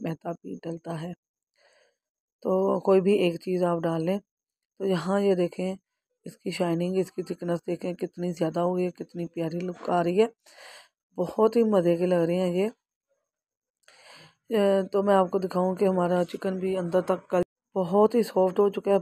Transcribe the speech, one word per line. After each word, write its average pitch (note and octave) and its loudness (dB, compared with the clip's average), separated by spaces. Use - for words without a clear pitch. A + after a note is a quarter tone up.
मैदा E3+ -8
भी F3+ -12
डलता E3 -10
है, E3 -10
तो F#3+ 0
कोई F#3+ 4
भी G3+ 4
एक F3 0
चीज़ F3+ -2
आप F3 0
डाल E3 -2
लें। F#3 -2
तो - -16
यहाँ F#3+ 0
ये G3+ 4
देखें F#3 -4
इसकी F3+ -10
शाइनिंग, F3 0
इसकी F#3 -4
थिकनेस F3 -6
देखें F3 -6
कितनी F3 -6
ज़्यादा E3 -2
हो F3+ 0
गई F3+ -2
है, F3+ -2
कितनी E3+ -10
प्यारी E3 -6
लुक F3+ -8
आ F3 2
रही F3 0
है, A3 4
बहुत A3 2
ही A#3 6
मज़े F3 2
की F3 0
लग F3+ 2
रही E3+ 0
हैं F#3 -2
ये। G3 0
अ, G3 2
तो G3 2
मैं G3+ 4
आपको F#3+ 4
दिखाऊं F#3 0
कि G3+ 0
हमारा F3+ 2
चिकन F#3+ -6
भी F#3+ -4
अंदर F3+ 0
तक F#3 -2
कल F#3 2
बहुत G3 4
ही A#3+ 4
सॉफ्ट F#3 2
हो G3+ 4
चुका G3 -2
है, G3 4